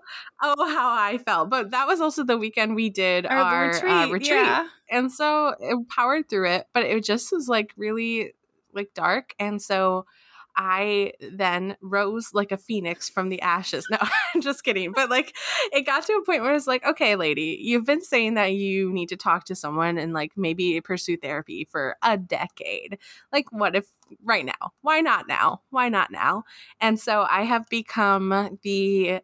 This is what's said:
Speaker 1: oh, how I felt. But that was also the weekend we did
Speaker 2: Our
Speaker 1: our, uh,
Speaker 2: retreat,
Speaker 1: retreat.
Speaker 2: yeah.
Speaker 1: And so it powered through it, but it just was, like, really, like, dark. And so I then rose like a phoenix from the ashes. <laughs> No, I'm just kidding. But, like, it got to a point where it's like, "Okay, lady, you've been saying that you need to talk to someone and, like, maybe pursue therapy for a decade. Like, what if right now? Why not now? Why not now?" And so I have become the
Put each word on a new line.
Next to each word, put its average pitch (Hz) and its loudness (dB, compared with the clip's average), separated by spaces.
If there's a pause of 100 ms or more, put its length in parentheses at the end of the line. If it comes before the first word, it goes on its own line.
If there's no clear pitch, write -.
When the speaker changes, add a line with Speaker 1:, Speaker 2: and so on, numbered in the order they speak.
(420)
Speaker 1:
oh, 294 2
how 269 2
I 220 2
felt. 190 0
But 233 0
that 254 0
was 339 2
also 311 0
the 240 2
weekend 220 0
we 220 0
did 185 2
Speaker 2:
Our 262 0
Speaker 1:
our, 175 2
uh, - 0
Speaker 2:
retreat, 170 4
Speaker 1:
retreat. 254 0
Speaker 2:
yeah. 269 2 (220)
Speaker 1:
And 254 0
so 302 0
it 240 -2
powered 269 0
through 190 0
it, 180 0
but 240 2
it 214 0
just 220 -2
was, 302 -2
like, 214 0
really, 226 -4 (420)
like, 202 -8
dark. 185 0
And 208 -4
so 190 0 (480)
I 196 0 (180)
then 190 0
rose 202 -2
like 202 0
a 190 -4
phoenix 180 -6
from 185 -2
the 180 -6
ashes. 175 -2
<laughs> - -6
No, 214 0 (380)
I'm 311 2
just 277 -4
kidding. 190 -2
But, 262 0
like, 254 0 (380)
it 277 0
got 294 0
to 427 0
a 427 0
point 320 0
where 269 2
it's 294 -2
like, 254 0
"Okay, 254 2
lady, 156 0
you've 233 0
been 302 2
saying 226 2
that 202 2
you 190 0
need 175 -2
to 180 -8
talk 175 0
to 185 -8
someone 165 -2
and, 165 -4
like, 156 -4
maybe 175 0
pursue 180 -4
therapy 151 -8
for 135 -4
a 220 2
decade. - -8 (340)
Like, 285 0
what 202 0
if 202 0 (360)
right 202 0
now? - -8 (100)
Why 311 2
not 262 0
now? - 0
Why 254 0
not 202 0
now?" 156 0 (380)
And 220 4
so 208 2
I 196 2
have 233 0
become 196 0
the 196 2